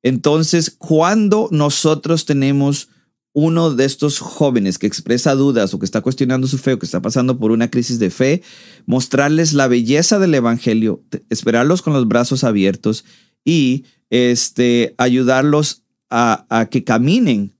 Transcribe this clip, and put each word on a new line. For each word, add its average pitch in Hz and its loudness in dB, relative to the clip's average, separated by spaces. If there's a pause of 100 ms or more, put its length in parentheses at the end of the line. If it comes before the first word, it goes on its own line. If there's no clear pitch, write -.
Entonces, 156 0
cuando 202 0
nosotros 151 0
tenemos 139 0 (440)
uno 165 2
de 127 2
estos 139 -4
jóvenes 117 -2
que 107 -2
expresa 120 -2
dudas 123 2
o 90 -8
que 98 -4
está 110 -4
cuestionando 131 -2
su 131 -2
fe 131 -2
o 101 -2
que 85 -8
está 92 -6
pasando 127 -2
por 107 0
una 113 0
crisis 123 -4
de 98 0
fe, 139 0 (460)
mostrarles 147 0
la 135 2
belleza 127 2
del 185 2
evangelio, 117 0
te-, - -10
esperarlos 123 0
con 156 -2
los 123 0
brazos 120 0
abiertos 104 -2 (400)
y, 135 0 (240)
este, 120 0
ayudarlos 131 0 (260)
a, 117 0
a 113 0
que 120 -4
caminen 123 0